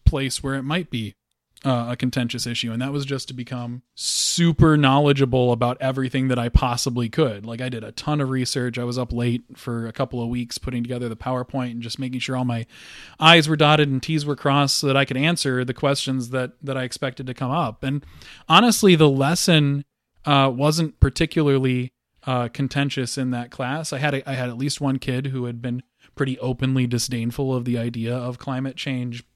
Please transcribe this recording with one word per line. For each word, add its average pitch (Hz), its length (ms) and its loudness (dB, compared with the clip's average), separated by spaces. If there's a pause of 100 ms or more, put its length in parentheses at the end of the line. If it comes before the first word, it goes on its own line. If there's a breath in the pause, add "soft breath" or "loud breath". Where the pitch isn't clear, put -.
place 135 380 0
where 135 140 -2
it 135 60 -6
might 156 280 -4
be, 107 240 -6 (500)
uh, 120 260 0
a 123 60 -4
contentious 123 500 -4
issue. 117 260 -4
And 120 100 -4
that 135 80 -4
was 143 140 -4
just 135 240 -6
to 131 60 -14
become 123 480 -10 (120)
super - 800 4
knowledgeable 135 760 4
about 120 280 0
everything 131 480 0
that 123 100 2
I 117 100 -2
possibly 120 600 2
could. 110 380 -2
Like, 117 140 -10
I 127 80 -6
did 117 160 -8
a 113 80 -14
ton 147 280 -2
of 131 100 -2
research. 123 460 -2
I 120 60 -4
was 120 160 -4
up 123 140 -4
late 120 300 0 (120)
for 117 320 -6
a 113 60 -10
couple 127 280 -4
of 117 80 -4
weeks 120 300 -6
putting 123 240 -4
together 123 260 -4
the 110 80 -6
PowerPoint 127 540 -4
and 117 120 -8
just 117 180 -10
making 127 200 -6
sure 127 160 -4
all 127 80 -2
my 117 220 -2 (540 loud breath)
I's 160 280 8
were 160 80 2
dotted 147 320 4
and 131 140 -2
T's 151 240 -4
were 147 80 -2
crossed 139 440 2
so 143 100 0
that 135 80 2
I 139 80 4
could 131 140 -4
answer 139 460 0
the 123 100 -4
questions 135 560 -2
that, 127 300 -4
that 135 160 -6
I 131 60 -4
expected 127 460 -8
to 123 60 -8
come 127 180 -4
up. 139 320 -4
And 139 200 -4 (440 loud breath)
honestly, 190 480 6
the 151 120 8
lesson, 143 760 2 (400)
uh, 139 280 4
wasn't 151 460 0
particularly, 135 920 2 (340)
uh, 123 220 0
contentious 139 680 -4
in 127 140 -2
that 123 220 -6
class. 143 400 -6
I 135 60 -4
had 143 160 0
a, 135 140 -6
I 135 40 -6
had 127 160 -4
at 120 100 -8
least 143 220 -4
one 135 180 -2
kid 135 280 -4
who 131 180 -4
had 120 180 -8
been 123 220 -6 (360 soft breath)
pretty 131 200 -2
openly 131 460 0
disdainful 120 680 -2
of 120 80 -4
the 123 140 -2
idea 117 360 -4
of 123 220 -6
climate 131 400 -6
change 123 480 -6 (120)